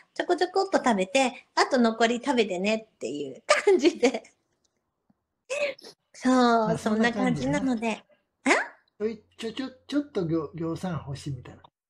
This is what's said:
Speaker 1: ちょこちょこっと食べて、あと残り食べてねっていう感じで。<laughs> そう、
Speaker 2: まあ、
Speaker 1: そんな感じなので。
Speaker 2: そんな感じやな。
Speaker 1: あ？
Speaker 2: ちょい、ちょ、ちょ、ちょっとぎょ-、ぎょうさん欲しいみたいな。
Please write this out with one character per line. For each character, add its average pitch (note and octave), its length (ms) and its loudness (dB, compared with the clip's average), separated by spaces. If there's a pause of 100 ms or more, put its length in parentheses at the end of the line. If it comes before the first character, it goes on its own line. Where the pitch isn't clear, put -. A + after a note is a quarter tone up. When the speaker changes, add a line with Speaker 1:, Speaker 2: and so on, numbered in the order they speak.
(120)
Speaker 1:
ち - 100 -6
ょ - 40 -8
こ F4+ 80 2
ち F4+ 100 0
ょ F4 40 2
こ G4 140 0
っ G4 80 -4
と C#4+ 80 2
食 A#3+ 180 2
べ F#3+ 100 0
て、 B3+ 480 0
あ E4 120 2
と C4+ 120 0
残 A3+ 300 4
り A#3+ 160 -2
食 C4+ 120 0
べ A3 100 4
て F3+ 120 -4
ね A3 360 -2
っ - 40 -20
て A#3 100 -10
い - 240 -8
う A#2+ 100 -20 (220)
感 G4 140 6
じ D4 180 2
で。 - 280 0 (1200)
<laughs> C#5+ 640 -8
そ - 180 -2
う、 - 20 6
Speaker 2:
ま A#3 380 4
あ、 A3+ 80 0
Speaker 1:
そ G#3+ 160 -2
ん A3 60 0
な A#3 120 2
感 B3 200 0
じ B3 160 -4
な C#4+ 120 0
の C4 160 -2
で。 G#3+ 40 -6
Speaker 2:
そ - 0 -
ん - 0 -
な A3 200 -4
感 - 40 -20 (400)
じ C4 60 2
や - 60 6
な。 - 60 0
Speaker 1:
あ？ - 140 -14 (220)
Speaker 2:
ち G#3 40 -10
ょ G#3+ 40 0
い、 A3+ 160 -8 (160)
ち A3+ 80 -8
ょ、 A3 60 -8
ち C4 100 -8
ょ、 C4 80 -8 (160)
ち C4+ 100 -4
ょ D4 40 0
っ - 100 2
と F#3+ 140 -2
ぎ D#3+ 100 -2
ょ-、 D#3 200 -2
ぎ E3 100 -6
ょ E3 80 -2
う D#3+ 40 -6
さ F#3+ 140 -6
ん - 20 -4 (140)
欲 C#3 100 -8
し - 140 -10
い C3+ 40 -6
み B2 100 -14
た - 80 -20
い - 40 -20
な。 - 60 -20 (280)